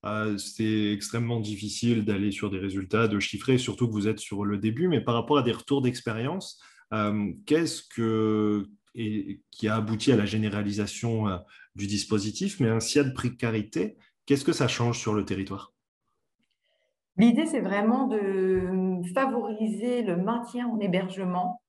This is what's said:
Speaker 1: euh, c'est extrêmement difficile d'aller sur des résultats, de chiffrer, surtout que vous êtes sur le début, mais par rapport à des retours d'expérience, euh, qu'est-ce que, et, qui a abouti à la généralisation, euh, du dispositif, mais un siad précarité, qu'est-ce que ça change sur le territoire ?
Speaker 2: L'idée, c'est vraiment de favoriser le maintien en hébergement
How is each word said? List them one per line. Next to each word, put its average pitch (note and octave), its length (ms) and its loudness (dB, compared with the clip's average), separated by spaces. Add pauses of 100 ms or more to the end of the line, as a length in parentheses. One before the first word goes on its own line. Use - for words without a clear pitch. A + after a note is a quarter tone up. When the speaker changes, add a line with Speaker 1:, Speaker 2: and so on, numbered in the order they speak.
Speaker 1:
euh, G#2+ 320 -2
c'est G#2+ 560 0
extrêmement A#2 460 -2
difficile G#2+ 680 0
d'aller G2+ 260 0
sur G2 180 -4
des F#2+ 80 -4
résultats, G2 500 0
de G#2 120 2
chiffrer, B2 380 2
surtout B2 280 0
que A2+ 60 -2
vous G#2 160 0
êtes G#2+ 120 0
sur G2+ 260 -6
le G2+ 120 0
début, A2+ 300 0
mais C#3+ 140 2
par A#2 120 0
rapport A#2 240 2
à C3 60 4
des A#2 80 2
retours C#3 300 -2
d'expérience, B2 760 -4 (340)
euh, G#2 380 0 (140)
qu'est-ce D#3 380 2
que, G#2+ 800 2 (300)
et, G#2+ 460 -4 (100)
qui - 160 -2
a A2 80 2
abouti A2+ 360 2
à A#2+ 40 8
la G#2 100 4
généralisation, G#2 1000 -2
euh, F#2+ 100 0 (380)
du G2 100 -6
dispositif, G#2 760 -2
mais A#2+ 100 4
un A2+ 100 2
siad C3+ 340 2
précarité, B2 840 -2 (280)
qu'est-ce C#3 200 2
que E3+ 80 4
ça C#3 140 2
change A#2+ 300 0
sur G#2+ 160 -2
le G2+ 120 0
territoire ? G2 480 -6 (1400)
Speaker 2:
L'idée, A#3+ 280 6
c'est D#4 140 0
vraiment G#3 480 2
de F#3 960 0 (120)
favoriser A3 880 -2
le F#3+ 140 0
maintien A#3+ 540 -2
en A3 100 -2
hébergement F#3 880 -2